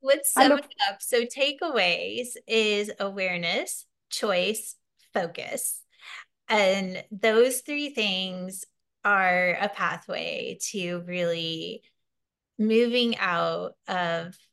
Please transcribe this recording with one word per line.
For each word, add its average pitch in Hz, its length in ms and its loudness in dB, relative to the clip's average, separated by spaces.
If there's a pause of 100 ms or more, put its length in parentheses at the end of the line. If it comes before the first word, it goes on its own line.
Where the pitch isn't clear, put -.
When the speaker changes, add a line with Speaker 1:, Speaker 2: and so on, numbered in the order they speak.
Speaker 1:
Let's 277 340 2
Speaker 2:
I 262 60 8
Speaker 1:
sum 285 140 8
Speaker 2:
look 285 100 -4
Speaker 1:
it - 100 -20 (120)
up. 196 140 -8
So 240 220 0
takeaways 240 1040 -2 (180)
is 214 440 2 (100)
awareness, 190 880 -4 (240)
choice, 202 640 0 (360)
focus. - 680 -6 (680)
And 190 640 2
those 226 520 4
three 294 280 -4
things 185 720 -4 (400)
are 180 560 4
a 202 80 0
pathway 175 920 -6 (120)
to 175 360 -4
really 170 760 -4 (760)
moving 233 600 4
out 170 540 -2 (160)
of 175 480 -4 (160)